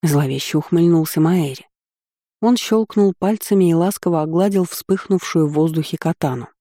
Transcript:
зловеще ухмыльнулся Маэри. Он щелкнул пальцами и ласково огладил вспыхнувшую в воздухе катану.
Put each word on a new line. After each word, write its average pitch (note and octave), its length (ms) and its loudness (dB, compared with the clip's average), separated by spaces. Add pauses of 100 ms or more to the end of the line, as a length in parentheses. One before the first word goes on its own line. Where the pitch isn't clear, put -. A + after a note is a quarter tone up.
зловеще C#3+ 520 0
ухмыльнулся E3 600 2
Маэри. D#3 480 0 (720)
Он A#3 160 2
щелкнул G#3+ 640 0
пальцами F#3+ 520 0
и E3 40 2
ласково E3+ 480 0
огладил F#3 440 0
вспыхнувшую - 800 -2
в D3 60 -4
воздухе D#3+ 440 -2
катану. C3 520 -4 (120)